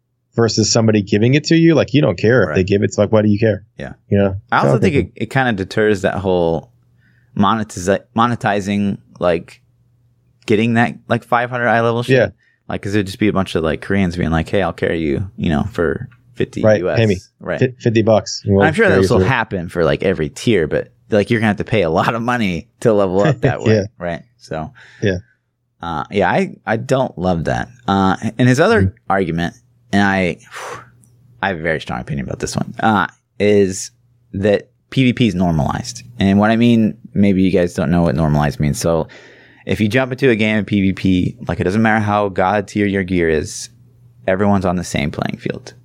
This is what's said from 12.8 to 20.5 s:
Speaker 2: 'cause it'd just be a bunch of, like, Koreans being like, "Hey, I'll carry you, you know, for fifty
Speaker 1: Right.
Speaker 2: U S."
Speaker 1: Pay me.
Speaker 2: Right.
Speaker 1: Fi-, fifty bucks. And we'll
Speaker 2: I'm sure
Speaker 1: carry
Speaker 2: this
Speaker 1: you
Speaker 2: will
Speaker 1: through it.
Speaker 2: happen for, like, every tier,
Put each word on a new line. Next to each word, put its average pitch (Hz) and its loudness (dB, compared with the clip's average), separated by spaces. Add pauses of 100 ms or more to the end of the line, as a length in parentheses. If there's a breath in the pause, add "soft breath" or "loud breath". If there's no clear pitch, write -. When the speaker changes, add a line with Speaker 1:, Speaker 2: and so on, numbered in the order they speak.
Speaker 2:
'cause 101 -8
it'd 104 0
just 95 -12
be 107 2
a 95 2
bunch 95 -2
of, 82 0
like, 80 -2
Koreans 95 -2
being 87 -2
like, 82 0
"Hey, 104 -2
I'll 85 -2
carry 85 -4
you, 78 -4
you - -2
know, 76 0
for - -4 (280)
fifty - -6
Speaker 1:
Right. 107 4
Speaker 2:
U 90 -2
S." 76 0
Speaker 1:
Pay 113 4
me. 95 0 (220)
Speaker 2:
Right. - -8
Speaker 1:
Fi-, 127 0
fifty 113 2
bucks. 107 0
And 101 2
we'll 98 4
Speaker 2:
I'm 156 2
sure 220 2
Speaker 1:
carry 185 4
Speaker 2:
this 95 2
Speaker 1:
you 120 2
Speaker 2:
will 101 4
Speaker 1:
through 95 4
it. 113 0
Speaker 2:
happen 107 -2
for, 85 0
like, 71 0
every 82 0
tier, 92 0